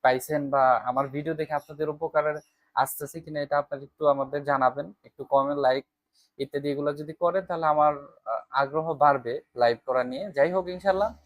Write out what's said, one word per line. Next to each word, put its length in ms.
পাইছেন 480
বা 280
আমার 300
ভিডিও 260
দেখে 200
আপনাদের 360
উপকারে 500
আসতেছে 460
কিনা, 200
এটা 160
আপনারা 260
একটু 240
আমাদের 360
জানাবেন। 500
একটু 200
কমেন্ট, 360
লাইক 260
ইত্যাদি 320
এগুলো 240
যদি 200
করেন 320
তাহলে 200
আমার, 280
আহ, 240
আগ্রহ 440
বাড়বে 480
লাইভ 300
করা 180
নিয়ে। 280
যাই 200
হোক 160
ইনশাল্লাহ 460